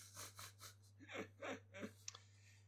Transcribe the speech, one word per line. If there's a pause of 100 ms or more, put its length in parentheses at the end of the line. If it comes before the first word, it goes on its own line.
(1900)
<laughs> (720)